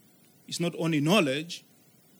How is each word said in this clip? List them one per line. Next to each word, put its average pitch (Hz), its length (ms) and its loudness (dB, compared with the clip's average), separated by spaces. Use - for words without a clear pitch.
It's - 100 -8
not 170 200 -2
only 160 220 0
knowledge, 160 640 0